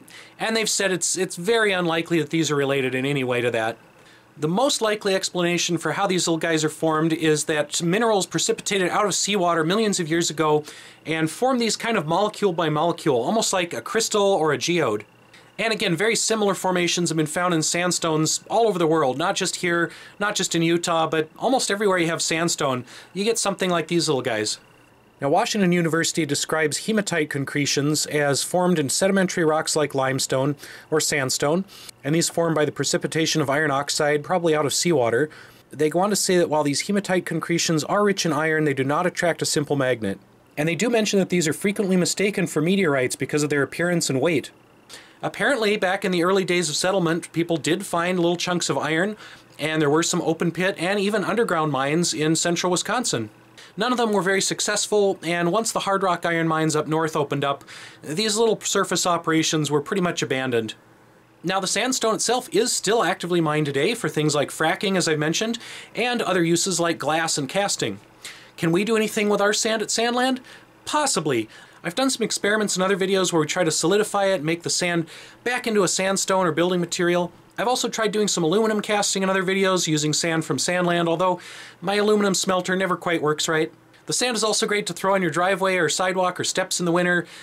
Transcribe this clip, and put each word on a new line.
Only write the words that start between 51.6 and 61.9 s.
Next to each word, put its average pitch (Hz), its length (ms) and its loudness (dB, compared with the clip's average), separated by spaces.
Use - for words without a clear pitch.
mines 143 420 0
in 156 220 0
central 175 360 0
Wisconsin. 170 580 -2
None 233 140 0
of 240 60 0
them 233 140 0
were 196 100 2
very 190 200 2
successful, 202 840 0
and 175 280 0
once 226 200 0
the - 80 -2
hard 196 240 0
rock 175 220 0
iron 165 220 0
mines 160 280 0
up 147 120 -2
north 156 280 0
opened 143 280 -2
up, 139 200 -2
these 208 340 -2
little 226 240 2
surface 190 460 0
operations 160 640 0
were 147 100 2
pretty 196 200 -2
much 170 200 -2
abandoned. 131 540 -2
Now, 190 160 -2
the 190 80 -2
sandstone 226 480 0